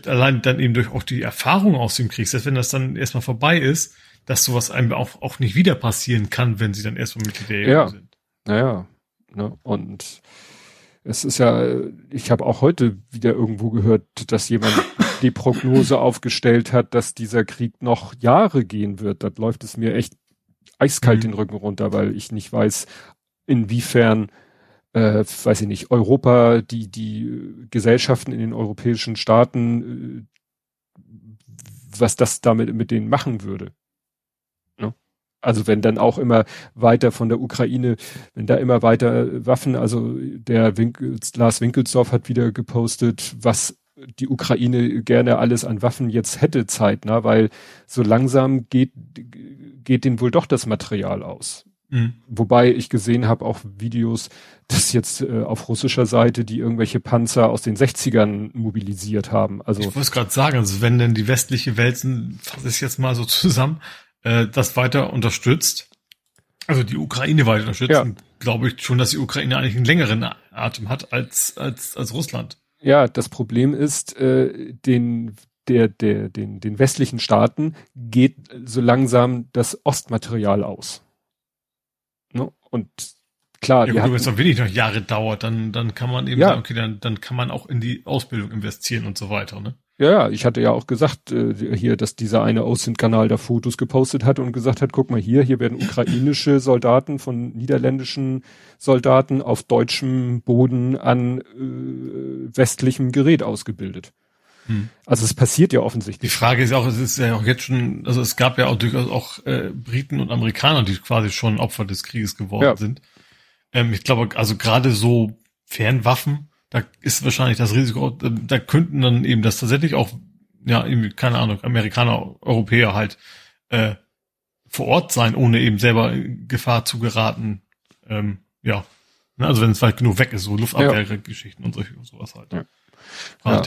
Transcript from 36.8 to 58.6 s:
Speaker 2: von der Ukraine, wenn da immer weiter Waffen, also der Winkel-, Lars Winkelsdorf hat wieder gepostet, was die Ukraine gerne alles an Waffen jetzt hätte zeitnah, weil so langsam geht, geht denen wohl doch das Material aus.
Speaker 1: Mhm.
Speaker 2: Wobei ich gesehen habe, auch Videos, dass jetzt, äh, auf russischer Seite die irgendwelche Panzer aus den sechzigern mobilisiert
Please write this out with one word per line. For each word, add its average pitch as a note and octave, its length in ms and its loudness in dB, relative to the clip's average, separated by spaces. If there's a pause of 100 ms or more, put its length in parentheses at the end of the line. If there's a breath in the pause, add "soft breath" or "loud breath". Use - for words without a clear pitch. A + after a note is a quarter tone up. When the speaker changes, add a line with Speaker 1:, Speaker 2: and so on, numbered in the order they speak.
Speaker 2:
von A2+ 160 -4
der A#2 120 0
Ukraine, B2 560 -2 (380 loud breath)
wenn A2 120 -8
da A#2+ 100 2
immer A#2+ 260 2
weiter A#2+ 640 2
Waffen, B2+ 300 0
also A#2+ 420 -2
der A2+ 580 0
Winkel-, A#2+ 420 -4 (180)
Lars A#2 240 2
Winkelsdorf B2 520 0
hat B2 160 -2
wieder A#2+ 240 0
gepostet, A#2 880 -4
was - 380 -2 (400)
die C3 100 -6
Ukraine A#2+ 760 0
gerne A#2+ 360 4
alles A#2 260 0
an G#2+ 160 -4
Waffen B2 300 -2
jetzt A2 320 -2
hätte D3 240 0
zeitnah, G#2+ 580 0
weil A2 240 4 (380 loud breath)
so - 160 -2
langsam C3 680 2
geht, B2+ 240 2 (920)
geht B2+ 200 2
denen A#2+ 160 0
wohl B2 100 2
doch E3 140 2
das - 220 -2
Material G2+ 560 -4
aus. - 420 -14 (240)
Speaker 1:
Mhm. A#2 260 -2 (120)
Speaker 2:
Wobei A#2+ 480 4
ich A#2+ 160 -4
gesehen A#2 360 0
habe, A2+ 200 0
auch A2 180 -4
Videos, A2+ 640 -4 (400 loud breath)
dass - 240 0
jetzt, A#2+ 300 -2
äh, A2+ 220 -2
auf - 240 -6
russischer B2 360 0
Seite A#2 400 4
die A2 140 -6
irgendwelche A#2 420 -2
Panzer A#2 480 2
aus A2+ 140 -2
den G#2+ 140 -2
sechzigern A2 760 0
mobilisiert G#2 800 -4